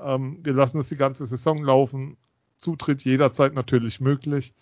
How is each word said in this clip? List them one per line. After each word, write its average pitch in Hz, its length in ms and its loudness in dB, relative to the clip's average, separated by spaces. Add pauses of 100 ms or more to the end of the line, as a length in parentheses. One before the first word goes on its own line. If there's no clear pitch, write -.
Ähm, 135 380 -4
wir 147 100 -2
lassen 135 280 2
es 131 100 -8
die 147 80 -6
ganze 135 260 -2
Saison 139 400 -2
laufen. 135 540 2 (400)
Zutritt 147 460 -4
jederzeit 135 500 2
natürlich 117 460 -2
möglich. 139 600 -2